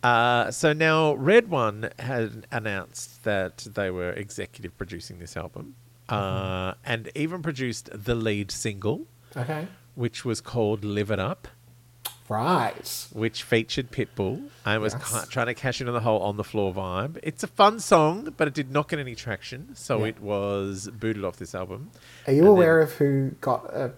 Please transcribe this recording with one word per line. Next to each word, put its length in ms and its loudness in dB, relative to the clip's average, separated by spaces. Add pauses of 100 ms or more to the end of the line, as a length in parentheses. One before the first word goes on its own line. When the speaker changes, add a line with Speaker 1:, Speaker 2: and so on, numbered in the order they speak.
Speaker 1:
Uh, 500 4
so 220 2
now 400 4
Red 360 6
One 400 0 (100)
had 520 -4
announced 720 -6
that 360 0 (140)
they 160 0
were 220 -2
executive 680 -10
producing 420 -10
this 180 -14
album, 380 -12 (340)
uh, 600 -2
Speaker 2:
Mm-hmm. 80 -12 (120)
Speaker 1:
and 240 -6
even 260 -4
produced 520 -6
the 220 -2
lead 360 -2
single, 560 -4 (280)
Speaker 2:
Okay. 320 -4 (280)
Speaker 1:
which 300 -4
was 160 -2
called 440 0
Live 260 -2
It 80 0
Up. 280 -4 (840)
Speaker 2:
Right. 840 -2
Speaker 1:
Which 300 -4
featured 480 0
Pitbull 500 -2 (240)
and 160 2
was 120 0
Speaker 2:
Yes. 160 -8
Speaker 1:
ca-, 200 -2
trying 180 -2
to 60 -2
cash 280 -4
in 60 -4
on 60 -4
the 80 0
whole 200 2
On 160 -2
the 60 -4
Floor 300 -2
vibe. 480 -4
It's 220 -6
a 40 -6
fun 320 4
song, 580 4
but 100 2
it 60 -4
did 180 -4
not 180 0
get 100 -4
any 160 -8
traction, 600 -10
so 240 -2
Speaker 2:
Yeah. 80 0
Speaker 1:
it 140 -8
was 720 -2
booted 320 -2
off 120 -4
this 160 -12
album. 380 -8 (360)
Speaker 2:
Are 60 4
you 60 6
Speaker 1:
And 100 10
Speaker 2:
aware 300 8
Speaker 1:
then 80 4
Speaker 2:
of 80 -8
who 340 2 (120)
got 320 -2
a 240 -4